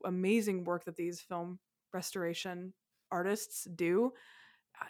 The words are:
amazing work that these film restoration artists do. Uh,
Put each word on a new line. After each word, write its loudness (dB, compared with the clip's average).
amazing 4
work 0
that -10
these -4
film -6
restoration -4
artists -2
do. 4
Uh, -6